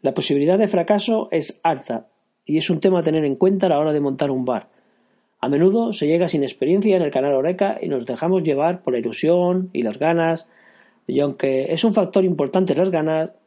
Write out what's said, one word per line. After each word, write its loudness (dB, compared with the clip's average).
La 0
posibilidad 2
de 2
fracaso 0
es -6
alta -4
y -2
es -4
un 0
tema 4
a -2
tener 0
en -2
cuenta 2
a 2
la 4
hora 0
de 0
montar -2
un -2
bar. -4
A -4
menudo 2
se -4
llega 2
sin -2
experiencia 0
en 2
el -2
canal 0
Horeca 0
y -6
nos -4
dejamos 0
llevar 0
por -4
la 0
ilusión 0
y -4
las -4
ganas, 0
y -2
aunque -2
es -2
un 2
factor 2
importante 0
las 2
ganas -2